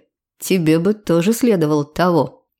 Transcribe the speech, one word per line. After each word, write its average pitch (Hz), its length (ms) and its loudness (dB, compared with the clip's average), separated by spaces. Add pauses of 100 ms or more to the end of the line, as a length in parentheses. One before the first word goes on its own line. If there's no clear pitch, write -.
(400)
"Тебе 165 400 0
бы 196 140 0
тоже 175 400 0
следовало 156 520 0
того". 170 640 -2 (120)